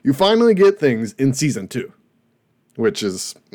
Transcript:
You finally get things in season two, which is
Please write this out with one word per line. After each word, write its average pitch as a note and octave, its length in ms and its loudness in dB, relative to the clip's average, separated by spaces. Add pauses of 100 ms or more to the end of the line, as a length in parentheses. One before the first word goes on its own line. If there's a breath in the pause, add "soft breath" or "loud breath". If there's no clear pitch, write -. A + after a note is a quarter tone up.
You C#3 80 2
finally A3 420 2
get G3 240 4
things A2+ 360 -2
in C3+ 200 0
season A2+ 340 -4
two, A2+ 240 -10 (840)
which A2 260 -2
is F#2+ 320 -6 (200)